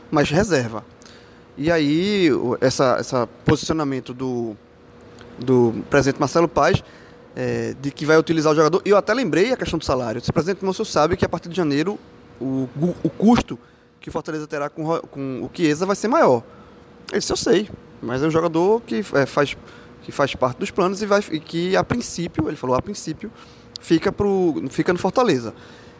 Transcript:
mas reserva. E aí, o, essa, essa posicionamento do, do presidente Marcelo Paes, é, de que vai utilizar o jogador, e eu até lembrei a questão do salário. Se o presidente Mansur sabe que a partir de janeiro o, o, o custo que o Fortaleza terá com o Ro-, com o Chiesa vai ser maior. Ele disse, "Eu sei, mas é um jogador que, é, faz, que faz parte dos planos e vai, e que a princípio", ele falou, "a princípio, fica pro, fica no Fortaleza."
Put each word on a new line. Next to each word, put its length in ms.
mas 180
reserva. 560
E 100
aí, 640
o, 300
essa, 360
essa 300
posicionamento 680
do, 420
do 520
presidente 280
Marcelo 300
Paes, 340
é, 460
de 100
que 140
vai 120
utilizar 360
o 20
jogador, 300
e 60
eu 60
até 160
lembrei 380
a 60
questão 200
do 60
salário. 380
Se 80
o 40
presidente 300
Mansur 220
sabe 320
que 80
a 40
partir 200
de 60
janeiro 440
o, 300
o, 220
o 60
custo 500
que 80
o 40
Fortaleza 360
terá 220
com 140
o 20
Ro-, 160
com 420
o 100
Chiesa 320
vai 120
ser 100
maior. 360
Ele 80
disse, 140
"Eu 40
sei, 320
mas 220
é 40
um 40
jogador 520
que, 200
é, 100
faz, 320
que 120
faz 220
parte 240
dos 120
planos 300
e 40
vai, 240
e 120
que 340
a 80
princípio", 640
ele 80
falou, 220
"a 40
princípio, 480
fica 320
pro, 560
fica 240
no 60
Fortaleza." 540